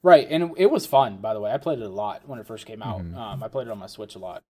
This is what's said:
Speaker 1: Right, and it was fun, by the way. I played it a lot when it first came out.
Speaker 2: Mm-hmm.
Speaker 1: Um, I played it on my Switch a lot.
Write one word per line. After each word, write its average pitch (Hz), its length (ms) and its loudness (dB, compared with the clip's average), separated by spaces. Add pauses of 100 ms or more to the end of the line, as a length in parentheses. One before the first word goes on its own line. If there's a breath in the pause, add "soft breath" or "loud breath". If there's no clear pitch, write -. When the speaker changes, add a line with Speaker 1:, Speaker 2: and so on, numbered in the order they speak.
Speaker 1:
Right, 160 260 10
and 165 280 -2
it 196 140 6
was - 160 0
fun, 123 320 2
by 110 140 -4
the 107 80 -4
way. 104 120 -2
I 139 60 -2
played 147 200 -2
it 113 60 -8
a 104 40 -8
lot 101 400 -6
when 131 100 -12
it 107 80 -16
first 110 200 -14
came 110 160 -14
out. 107 180 -8
Speaker 2:
Mm-hmm. 85 160 -10
Speaker 1:
Um, 117 260 -10
I 113 60 -8
played 127 200 -6
it - 20 -10
on 104 80 -8
my 95 80 -16
Switch 104 300 -16
a - 20 -18
lot. 90 320 -14